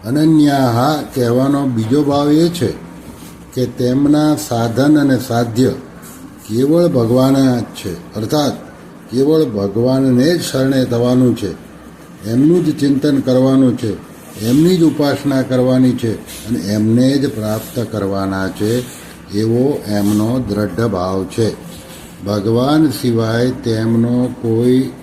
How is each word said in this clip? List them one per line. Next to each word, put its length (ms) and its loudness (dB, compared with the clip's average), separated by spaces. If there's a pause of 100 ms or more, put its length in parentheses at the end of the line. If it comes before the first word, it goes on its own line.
અનન્યાહા 960 2 (120)
કહેવાનો 500 2
બીજો 380 0
ભાવ 280 0
એ 180 4
છે 240 -2 (800)
કે 120 -2
તેમના 680 2
સાધન 640 2
અને 200 2
સાધ્ય 540 0 (760)
કેવળ 380 2
ભગવાન 720 2
જ 40 -4
છે, 520 -12
અર્થાત 360 -2 (600)
કેવળ 340 2
ભગવાનને 920 2
જ 40 -4
શરણે 440 0
થવાનું 520 2
છે, 340 -10 (580)
એમનું 360 2
જ 140 -2
ચિંતન 400 0
કરવાનું 580 2
છે, 160 -4 (520)
એમની 320 4
જ 60 4
ઉપાસના 580 0
કરવાની 500 2
છે 560 -6
અને 120 -4
એમને 520 2
જ 240 -2
પ્રાપ્ત 560 -6
કરવાના 560 -4
છે, 360 -2 (500)
એવો 540 0
એમનો 600 0
દ્રઢ 200 -2
ભાવ 560 -2
છે. 460 -4 (540)
ભગવાન 640 2
સિવાય 600 0
તેમનો 800 0 (120)
કોઈ 480 2 (140)